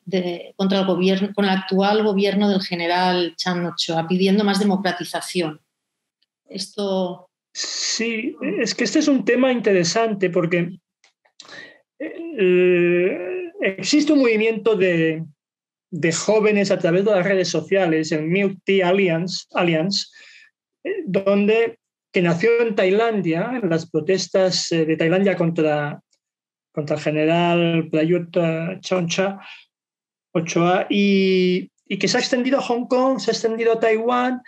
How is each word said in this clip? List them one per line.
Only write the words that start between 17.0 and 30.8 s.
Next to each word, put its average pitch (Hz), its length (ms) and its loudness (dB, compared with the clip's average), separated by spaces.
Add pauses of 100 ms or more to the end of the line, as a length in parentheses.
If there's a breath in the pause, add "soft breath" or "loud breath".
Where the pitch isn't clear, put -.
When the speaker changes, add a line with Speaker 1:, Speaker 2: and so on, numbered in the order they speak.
Speaker 2:
de 214 60 2
las 180 160 2
redes 190 220 0
sociales, 160 640 0
el 156 100 -2
Milk 196 420 -2
Tea 190 240 2
Alliance, 180 640 0
Alliance, 175 540 0 (800 loud breath)
eh, 381 200 -6
donde, 202 760 0 (320)
que 185 100 0
nació 220 380 2
en 220 160 -2
Tailandia, 208 840 0
en 190 80 -2
las 165 220 -2
protestas, 185 800 0
eh, 160 160 0
de 160 100 0
Tailandia 180 400 2
contra, 156 640 -2 (720)
contra 151 220 -4
el 151 80 -6
general 165 880 2
Prayut, 170 460 0
eh, 165 440 -2
Chan 180 260 -2
Ocha-, 196 340 -2 (920 loud breath)
Ochoa, 175 560 0